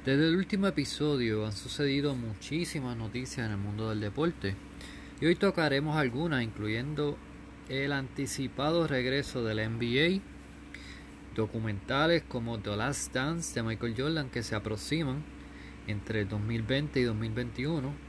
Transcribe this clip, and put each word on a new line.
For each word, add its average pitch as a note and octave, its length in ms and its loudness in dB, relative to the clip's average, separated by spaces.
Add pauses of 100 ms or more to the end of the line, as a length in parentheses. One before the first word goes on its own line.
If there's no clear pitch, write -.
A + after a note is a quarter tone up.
Desde C#3 240 6
el E3 80 6
último G3 320 2
episodio C3+ 760 2
han A2 80 -2
sucedido C#3+ 600 0
muchísimas B2 840 -4
noticias A#2 500 -4
en G#2+ 60 0
el G2+ 40 -2
mundo G#2 320 -2
del G#2+ 120 0
deporte G#2 560 0 (640)
y D3 60 4
hoy F3 80 6
tocaremos D#3 600 2
algunas, C#3 480 2
incluyendo B2+ 760 -2 (520)
el C#3 240 0
anticipado C#3 920 0
regreso C3 560 2
del A2 180 2
N A2+ 180 0
B C#3+ 440 4
A, - 1120 -16
documentales A#2 920 2
como A#2 320 -4
The G#2 160 -2
Last B2+ 380 -2
Dance D#3+ 420 0
de A#2 80 0
Michael A2+ 340 -2
Jordan C#3+ 320 0
que A#2+ 140 -4
se A2 120 -2
aproximan C3 680 0 (640)
entre G#2 380 0
dos G#2 160 -2
mil A2+ 220 0
veinte C#3 360 2
y B2 40 6
dos A#2 120 2
mil A2 160 -2
veintiuno B2+ 640 -2 (140)